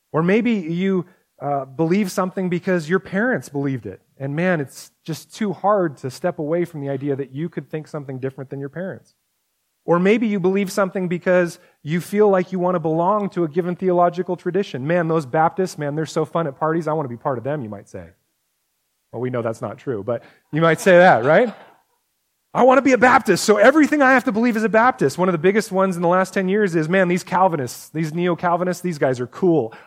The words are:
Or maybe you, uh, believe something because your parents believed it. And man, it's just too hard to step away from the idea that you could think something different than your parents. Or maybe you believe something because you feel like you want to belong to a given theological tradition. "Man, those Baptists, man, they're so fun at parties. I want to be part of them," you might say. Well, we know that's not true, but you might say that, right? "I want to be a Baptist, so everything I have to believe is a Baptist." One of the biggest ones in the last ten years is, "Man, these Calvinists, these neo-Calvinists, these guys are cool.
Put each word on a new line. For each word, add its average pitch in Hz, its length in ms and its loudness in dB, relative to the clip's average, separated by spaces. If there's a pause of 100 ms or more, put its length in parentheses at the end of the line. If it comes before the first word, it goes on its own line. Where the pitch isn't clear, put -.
(120)
Or 147 100 0
maybe 208 300 2
you, 185 560 -2 (340)
uh, 139 240 -4
believe 165 460 0
something 185 380 -4
because 175 380 -2
your 180 120 0
parents 196 500 -4
believed 139 380 -4
it. 92 140 -14 (180)
And 139 160 -8
man, 175 260 0
it's - 300 -14 (120)
just - 300 -12
too 202 200 -4
hard 185 460 0
to 131 120 -8
step 175 260 -6
away 165 280 -2
from 160 160 -12
the 139 80 -6
idea 139 260 -4
that 131 160 -8
you 151 180 -8
could 147 180 -12
think 156 200 -10
something 135 320 -10
different 135 320 -10
than 139 80 -10
your 139 100 -10
parents. 160 460 -14 (680)
Or 165 120 4
maybe 214 300 4
you 208 120 0
believe 190 320 0
something 190 360 -2
because 180 500 0 (240)
you 160 180 -4
feel 208 300 2
like 185 220 2
you 185 80 -4
want 180 160 0
to 175 40 -2
belong 175 500 0
to 175 140 -2
a 165 40 0
given 175 280 -2
theological 175 600 0
tradition. 170 500 -4
"Man, 170 220 0
those 160 180 0
Baptists, 160 540 -2
man, 147 160 -6
they're 156 100 -4
so 156 200 -4
fun 165 200 -4
at 139 140 -8
parties. 160 280 -2
I 151 60 -2
want 156 120 -4
to 127 40 -10
be 120 80 -10
part 127 220 -4
of 110 40 -10
them," 143 200 -6
you 107 60 -10
might 104 200 -16
say. 87 220 -16 (1000)
Well, 117 100 -10
we 123 100 -4
know 123 100 -2
that's 113 220 -6
not 104 160 -10
true, 110 240 -6
but 117 180 -4 (300)
you 151 100 -2
might 165 180 4
say 180 180 6
that, 160 280 8
right? 196 300 4 (960)
"I 190 120 2
want 262 160 6
to - 20 4
be 262 120 2
a 247 40 4
Baptist, 240 460 2
so 208 140 4
everything 285 440 4
I 262 120 6
have 254 100 2
to 262 80 -2
believe 226 260 0
is 220 60 -2
a 220 60 0
Baptist." 220 500 2
One 185 100 2
of 185 40 2
the 170 40 -2
biggest 190 340 0
ones 190 240 0
in 175 60 -6
the 175 60 0
last 185 260 0
ten 190 160 -2
years 196 260 0
is, 156 140 0
"Man, 185 180 2
these 175 160 -2
Calvinists, 165 640 -2
these 156 220 -6
neo-Calvinists, 175 680 -2
these 180 160 -6
guys 131 220 0
are 123 80 -6
cool. 156 440 0 (160)